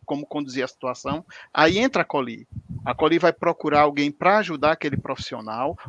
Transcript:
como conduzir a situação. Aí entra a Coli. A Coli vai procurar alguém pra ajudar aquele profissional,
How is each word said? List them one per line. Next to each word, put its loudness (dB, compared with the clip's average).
como -4
conduzir -6
a -4
situação. -6
Aí 4
entra 2
a 0
Coli. -4
A -4
Coli 2
vai 4
procurar 0
alguém 2
pra 4
ajudar 0
aquele -4
profissional, -6